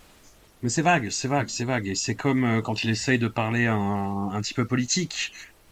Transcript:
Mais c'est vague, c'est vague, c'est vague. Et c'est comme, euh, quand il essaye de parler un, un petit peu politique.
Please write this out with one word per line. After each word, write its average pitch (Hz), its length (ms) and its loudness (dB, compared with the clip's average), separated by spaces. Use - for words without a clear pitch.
Mais 123 60 0
c'est 156 140 2
vague, 151 280 4
c'est - 180 -4
vague, 131 200 0
c'est - 160 -6
vague. 120 240 0
Et 95 60 -2
c'est - 200 -2
comme, 131 300 2
euh, 113 180 4
quand 110 220 -4
il 113 60 2
essaye 123 280 2
de 117 100 2
parler 117 380 0
un, 101 680 0
un 104 100 -2
petit - 120 -8
peu 123 120 0
politique. 127 680 -2